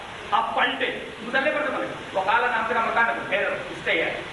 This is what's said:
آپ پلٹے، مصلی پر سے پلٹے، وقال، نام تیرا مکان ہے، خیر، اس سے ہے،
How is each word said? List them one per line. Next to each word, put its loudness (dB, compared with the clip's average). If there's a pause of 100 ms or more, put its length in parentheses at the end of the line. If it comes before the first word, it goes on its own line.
(300)
آپ 2
پلٹے، 2 (340)
مصلی 2
پر 0
سے -2
پلٹے، -4 (200)
وقال، 4
نام 2
تیرا 2
مکان 4
ہے، 2 (160)
خیر، 2
اس -4
سے 0
ہے، 0 (120)